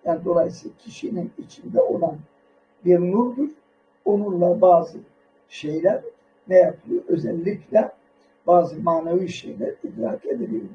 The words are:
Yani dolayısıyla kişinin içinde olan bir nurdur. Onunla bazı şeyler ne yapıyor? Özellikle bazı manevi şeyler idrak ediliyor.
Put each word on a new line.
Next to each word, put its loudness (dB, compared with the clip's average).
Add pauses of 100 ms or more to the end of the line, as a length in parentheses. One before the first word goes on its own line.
Yani -2
dolayısıyla -2
kişinin -10
içinde -4
olan 0 (680)
bir 6
nurdur. 0 (560)
Onunla 0
bazı 4 (520)
şeyler -2 (460)
ne 0
yapıyor? 2
Özellikle -2 (560)
bazı 4
manevi -2
şeyler -10 (100)
idrak -8
ediliyor. -6 (120)